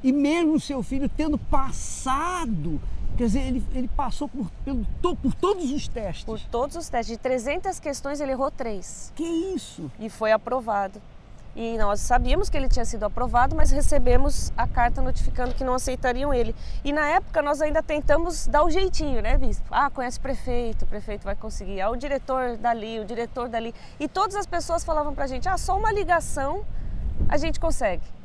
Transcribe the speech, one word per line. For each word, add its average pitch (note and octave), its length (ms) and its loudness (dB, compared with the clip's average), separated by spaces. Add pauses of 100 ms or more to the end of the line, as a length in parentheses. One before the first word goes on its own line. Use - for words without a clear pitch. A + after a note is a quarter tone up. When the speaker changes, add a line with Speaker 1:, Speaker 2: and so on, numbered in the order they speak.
Speaker 1:
E C4 100 2
mesmo D4+ 420 2
o C#4 60 2
seu C4+ 220 -6
filho C4+ 260 -2
tendo D4+ 280 0 (540)
passado, B3 880 -2 (360)
quer A#3+ 80 2
dizer, A#3 160 2
ele, C4 240 -2 (100)
ele B3 140 -2
passou - 400 -2
por, B3 220 -6 (140)
pelo B3 220 -4 (160)
to-, F4 140 0
por - 180 -2
todos F4+ 360 -2
os D4 180 -2
testes. G3+ 360 -6
Speaker 2:
Por A3 160 -8
todos A#3+ 360 -4
os - 120 -8
testes. A3+ 280 -4
De - 60 -14
trezentas C#4+ 580 -2
questões, C#4+ 400 -6
ele C4+ 120 -2
errou C4+ 180 -2
três. - 640 -8
Speaker 1:
Que D#4+ 100 -6
isso? E4 720 -6
Speaker 2:
E A3 100 -10
foi A3 240 0
aprovado. G#3+ 680 -2 (580)
E A3+ 200 -6
nós G#3 220 2
sabíamos B3 500 4
que D#4+ 80 2
ele C4+ 100 2
tinha A#3 160 6
sido G#3+ 200 -2
aprovado, B3 520 2
mas - 140 10
recebemos C4+ 880 6
a A#3+ 100 0
carta A#3+ 320 2
notificando B3+ 540 2
que C4+ 100 0
não B3+ 80 0
aceitariam B3+ 600 0
ele. A3+ 200 2 (300)
E C#4+ 80 0
na D4 160 0
época E4 320 2
nós D4 220 0
ainda D4+ 200 2
tentamos D#4+ 640 2
dar D4 160 4
o E4 80 4
jeitinho, D#4 520 2
né, B3+ 160 4
bispo? A#3 320 4
Ah, C#4 180 2
conhece B3 300 -6
o - 20 -6
prefeito, A#3+ 640 0
o - 20 4
prefeito G#3 380 -2
vai G3+ 100 -4
conseguir. G3+ 460 -6
Ah, G3 80 0
o A#3+ 80 -2
diretor C4 640 -4
dali, A3+ 420 -4
o G#3 60 -8
diretor A#3+ 420 -6
dali. A3+ 260 -6 (240)
E D4 80 -4
todas G4 300 -2
as G4+ 100 -2
pessoas E4+ 380 -4
falavam D4 300 -2
pra C#4 120 -2
gente, C4 220 -2
"Ah, F#4+ 80 0
só F#4+ 220 -2
uma A4 120 2
ligação E4+ 720 0 (640)
a - 120 6
gente D4+ 200 0
consegue." G#3+ 440 0 (220)